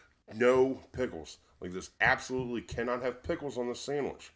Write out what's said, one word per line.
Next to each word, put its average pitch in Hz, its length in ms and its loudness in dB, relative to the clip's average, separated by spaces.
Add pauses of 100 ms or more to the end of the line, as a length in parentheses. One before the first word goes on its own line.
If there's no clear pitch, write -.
(340)
"No 127 580 6
pickles. 92 460 -6 (240)
Like, 90 120 -6
this 92 180 -8 (100)
absolutely 123 600 2
cannot 123 400 -4
have 123 220 -4
pickles 151 340 -4
on 123 100 -2
this 120 140 -6
sandwich." 139 540 -4